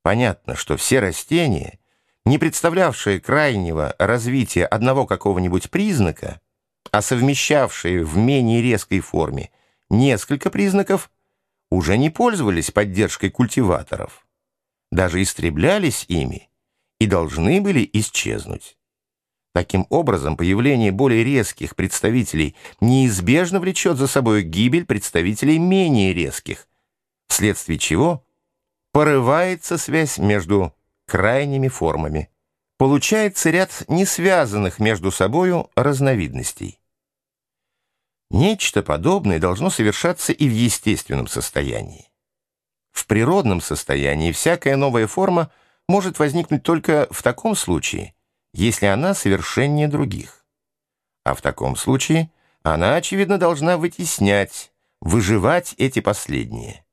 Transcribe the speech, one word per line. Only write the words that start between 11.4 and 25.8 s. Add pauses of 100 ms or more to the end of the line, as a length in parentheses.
уже
не
пользовались
поддержкой
культиваторов, (640)
даже
истреблялись
ими (500)
и
должны
были
исчезнуть. (760)
Таким
образом,
появление
более
резких
представителей (240)
неизбежно
влечет
за
собой
гибель
представителей
менее